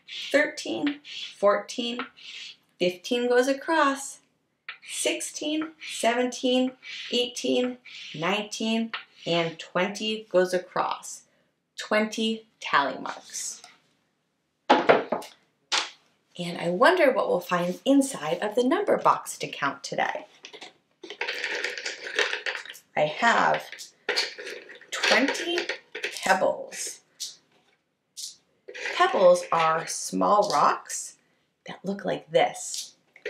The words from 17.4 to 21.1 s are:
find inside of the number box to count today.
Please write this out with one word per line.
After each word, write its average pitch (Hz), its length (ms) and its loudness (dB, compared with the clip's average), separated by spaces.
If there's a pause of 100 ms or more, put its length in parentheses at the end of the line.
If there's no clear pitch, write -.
find 180 440 -2
inside 185 560 2
of 208 140 -4
the 247 100 2
number 359 320 2
box - 420 2
to - 80 -6
count 139 360 -4
today. - 440 -4 (2750)